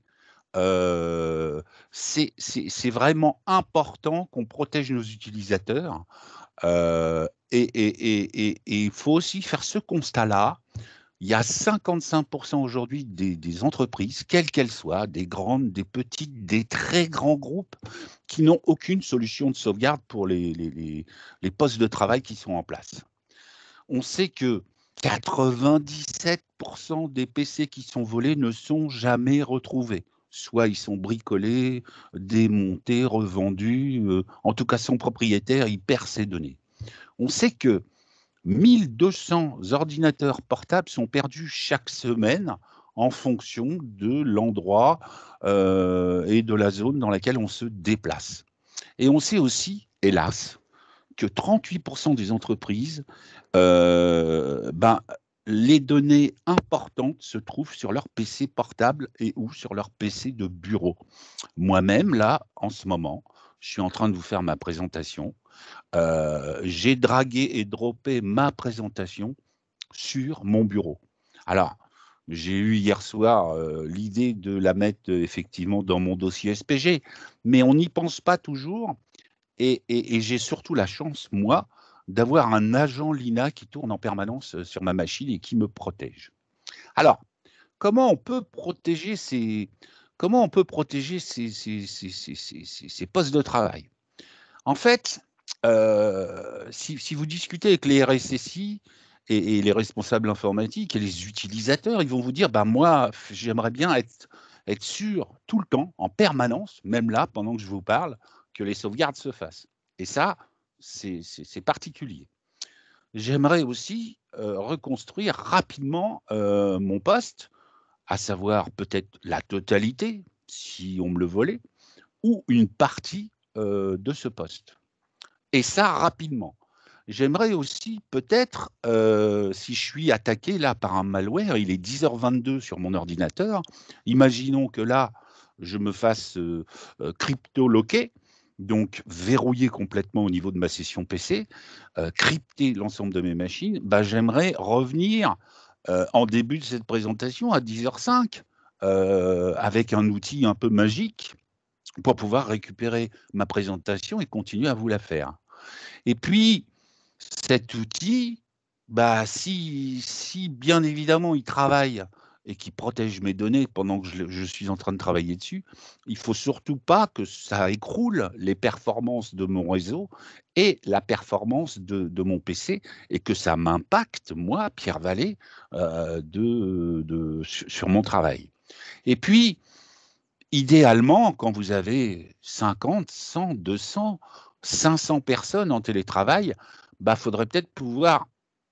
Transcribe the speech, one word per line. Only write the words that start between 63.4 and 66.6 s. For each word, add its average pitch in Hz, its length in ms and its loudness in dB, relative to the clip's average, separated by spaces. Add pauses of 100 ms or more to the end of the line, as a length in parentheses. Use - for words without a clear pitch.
je - 120 -16
suis - 100 -8
en 92 100 -2
train 110 180 0
de 101 60 0
vous 90 80 -8
faire 92 220 -4
ma 78 120 0
présentation. 82 800 -8 (640)
Euh, 76 640 0